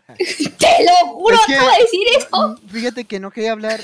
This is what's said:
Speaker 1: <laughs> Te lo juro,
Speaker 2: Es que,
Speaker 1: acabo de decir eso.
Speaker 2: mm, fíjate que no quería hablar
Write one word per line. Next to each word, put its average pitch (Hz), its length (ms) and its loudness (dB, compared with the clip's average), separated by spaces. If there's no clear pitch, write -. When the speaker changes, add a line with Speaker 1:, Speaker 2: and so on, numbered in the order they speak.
Speaker 1:
<laughs> - 100 -20
Te 622 680 0
lo 349 300 4
juro, 440 200 2
Speaker 2:
Es 453 120 6
que, 277 100 0
Speaker 1:
acabo 508 160 2
de 453 100 4
decir 427 240 0
eso. 370 320 -2
Speaker 2:
mm, 220 200 -18
fíjate 233 360 -8
que 208 140 -12
no 196 140 -14
quería 220 200 -6
hablar 220 320 -8